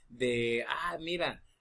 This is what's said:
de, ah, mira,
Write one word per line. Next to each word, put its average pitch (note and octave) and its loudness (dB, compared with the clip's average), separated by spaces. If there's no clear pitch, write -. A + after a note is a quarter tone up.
de, A#2+ 2
ah, E3+ -2
mira, E3 -2